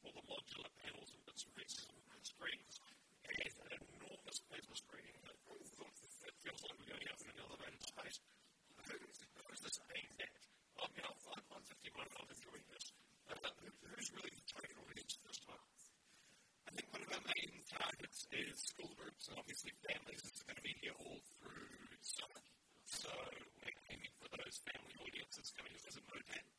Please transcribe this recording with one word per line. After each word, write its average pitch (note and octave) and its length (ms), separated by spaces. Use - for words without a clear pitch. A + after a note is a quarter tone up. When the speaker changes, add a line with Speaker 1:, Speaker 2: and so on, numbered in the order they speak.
Speaker 1:
all - 80
the - 160
modular - 480
panels - 320
and - 160
bits - 160
and - 160
pieces - 320
and, - 80
and - 240
screens, - 520
and - 240
an - 160
enormous - 480
plasma - 320
screen. - 320
It, - 240
it - 1040
feels - 240
like - 160
we're - 160
going - 160
up - 80
in - 160
an - 80
elevated - 400
space. - 340
Who, - 80
who - 560
is - 160
this - 100
aimed - 320
at? - 160
I - 160
mean, - 80
I'm, - 140
I'm - 160
fifty-one, - 500
I'm - 140
enjoying - 420
this. - 120
Uh, - 80
who, - 320
who's - 480
really - 160
the - 160
target - 320
audience - 400
this - 240
time? - 220
Speaker 2:
I - 80
think - 160
one - 160
of - 80
our - 140
main - 240
targets - 500
is - 220
school - 240
groups, - 320
and - 80
obviously - 340
families. - 400
It's - 160
gonna - 240
be - 160
here - 160
all - 240
through - 640
summer. - 400
So - 240
we're - 160
aiming - 240
for - 160
those - 320
family - 300
audiences - 480
coming - 240
to - 80
visit - 240
mocat. - 360